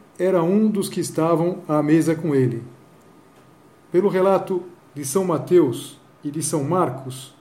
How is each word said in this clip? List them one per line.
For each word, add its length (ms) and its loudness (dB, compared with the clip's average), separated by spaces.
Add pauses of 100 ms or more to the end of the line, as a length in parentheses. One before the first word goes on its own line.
(160)
era 260 2
um 280 2
dos 180 -2
que 120 -6
estavam 680 0
à 160 2
mesa 320 2
com 200 -2
ele." 280 0 (1300)
Pelo 180 2
relato 540 0 (320)
de 100 -10
São 200 -2
Mateus 720 2 (240)
e 80 -8
de 120 -6
São 200 -2
Marcos, 800 -4